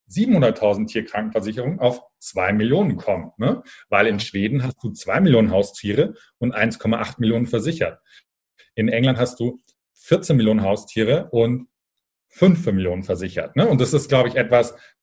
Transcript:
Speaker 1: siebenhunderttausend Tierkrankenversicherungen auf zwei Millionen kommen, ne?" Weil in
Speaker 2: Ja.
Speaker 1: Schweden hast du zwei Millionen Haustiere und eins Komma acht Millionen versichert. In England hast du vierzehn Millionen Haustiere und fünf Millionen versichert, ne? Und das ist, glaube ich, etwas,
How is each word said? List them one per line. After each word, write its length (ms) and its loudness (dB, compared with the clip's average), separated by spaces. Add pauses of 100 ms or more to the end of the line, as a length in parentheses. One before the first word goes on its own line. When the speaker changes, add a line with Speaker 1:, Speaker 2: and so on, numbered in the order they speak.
Speaker 1:
siebenhunderttausend 840 0
Tierkrankenversicherungen 880 -6
auf 220 0 (200)
zwei 340 -2
Millionen 420 2
kommen, 400 -4
ne?" 260 -2 (280)
Weil 160 4
in 80 0
Speaker 2:
Ja. 60 -4
Speaker 1:
Schweden 420 -2
hast 200 -8
du 100 -8
zwei 280 -4
Millionen 300 6
Haustiere 640 -2 (240)
und 140 -4
eins 260 -2
Komma 220 -2
acht 200 -8
Millionen 260 0
versichert. 520 -4 (760)
In 140 -2
England 300 0
hast 220 -2
du 200 -6 (320)
vierzehn 460 0
Millionen 240 2
Haustiere 720 -2
und 340 0 (640)
fünf 320 4
Millionen 380 -2
versichert, 540 -6
ne? 100 4
Und 140 2
das 120 0
ist, 160 -2
glaube 200 2
ich, 80 -6
etwas, 400 2 (260)